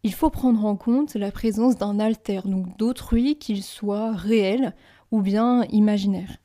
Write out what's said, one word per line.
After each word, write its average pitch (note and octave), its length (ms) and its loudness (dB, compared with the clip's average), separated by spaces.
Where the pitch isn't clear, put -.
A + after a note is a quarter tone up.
il G3+ 100 -2
faut D#4+ 160 2
prendre A#3 340 2
en G#3 120 0
compte C4 400 -2
la G3+ 160 -4
présence A3+ 420 0
d'un G3+ 240 -2
alter, G#3+ 460 -2
donc F#3 340 -4
d'autrui, A#3+ 600 0
qu'il G3+ 260 -4
soit G#3 480 -4
réel G#3 640 0
ou A3 100 2
bien A3 520 2
imaginaire. G3+ 720 2